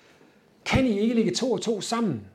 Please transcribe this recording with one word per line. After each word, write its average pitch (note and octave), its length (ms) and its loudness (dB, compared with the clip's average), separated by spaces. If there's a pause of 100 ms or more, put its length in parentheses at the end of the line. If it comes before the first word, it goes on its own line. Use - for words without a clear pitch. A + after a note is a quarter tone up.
(640)
Kan C4 220 2
I G#3 120 2
ikke A#3 160 2
lægge F#3 200 2
to B3 180 -2
og F#3+ 80 0
to G#3+ 200 -2
sammen? E3+ 540 -2